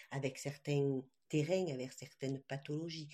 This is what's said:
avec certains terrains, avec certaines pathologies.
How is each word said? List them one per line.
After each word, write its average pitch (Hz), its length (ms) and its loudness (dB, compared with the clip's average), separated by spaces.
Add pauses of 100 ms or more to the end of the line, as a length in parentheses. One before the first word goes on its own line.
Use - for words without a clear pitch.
(100)
avec 135 260 -2
certains 143 680 2 (280)
terrains, 170 420 4
avec 127 220 -4
certaines 135 480 -4
pathologies. 151 720 -6